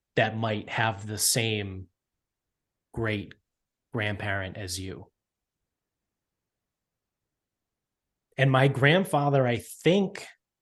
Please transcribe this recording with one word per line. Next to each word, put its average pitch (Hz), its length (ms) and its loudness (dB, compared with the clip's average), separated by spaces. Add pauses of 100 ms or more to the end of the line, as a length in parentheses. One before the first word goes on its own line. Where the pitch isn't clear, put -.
(160)
that 110 200 2
might 110 320 -2
have 107 380 -2
the 104 120 -8
same 101 680 -2 (1080)
great 104 400 -4 (580)
grandparent 101 640 -4
as 92 220 -10
you. 95 280 -12 (3250)
And 135 120 4
my 131 180 6
grandfather, 143 800 4
I 120 100 0
think, - 680 0 (360)